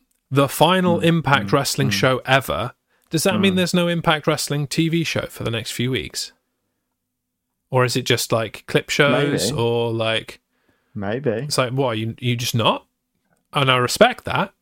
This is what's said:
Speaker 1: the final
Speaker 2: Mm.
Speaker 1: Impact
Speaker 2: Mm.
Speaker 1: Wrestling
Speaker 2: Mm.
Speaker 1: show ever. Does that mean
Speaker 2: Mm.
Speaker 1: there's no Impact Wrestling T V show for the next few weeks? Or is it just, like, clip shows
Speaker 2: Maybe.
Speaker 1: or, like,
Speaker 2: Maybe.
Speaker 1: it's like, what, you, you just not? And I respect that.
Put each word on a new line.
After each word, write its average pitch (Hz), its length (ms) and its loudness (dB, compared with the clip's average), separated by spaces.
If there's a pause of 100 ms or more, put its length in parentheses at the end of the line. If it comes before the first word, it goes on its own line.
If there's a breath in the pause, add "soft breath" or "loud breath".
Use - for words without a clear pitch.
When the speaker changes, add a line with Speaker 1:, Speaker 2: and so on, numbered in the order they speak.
(320)
Speaker 1:
the 139 160 4
final 175 520 2
Speaker 2:
Mm. 151 40 -2
Speaker 1:
Impact 156 440 2
Speaker 2:
Mm. - 40 -8
Speaker 1:
Wrestling 139 380 0
Speaker 2:
Mm. 104 40 0
Speaker 1:
show 127 320 2
ever. 123 480 0 (360)
Does 160 140 -2
that 196 160 2
mean 196 140 4
Speaker 2:
Mm. 185 40 0
Speaker 1:
there's 180 160 0
no 175 160 0
Impact 165 380 0
Wrestling 147 400 -2
T 165 200 0
V 165 160 0
show - 240 -4
for - 160 -12
the 117 80 -2
next 113 200 -6
few 123 200 -4
weeks? - 400 -6 (1400)
Or 127 140 2
is 123 140 0
it 123 60 0
just, - 280 0
like, 113 360 -4
clip - 220 -2
shows 143 600 2
Speaker 2:
Maybe. 127 100 -2
Speaker 1:
or, 117 300 0
like, 113 480 -4 (540)
Speaker 2:
Maybe. 110 380 -4
Speaker 1:
it's 127 260 -4
like, 127 160 -2
what, 131 240 0
you, 113 220 -6
you 123 180 -2
just 120 180 -4
not? 139 300 0 (640)
And 139 180 2
I 131 80 4
respect 208 480 2
that. 147 360 -4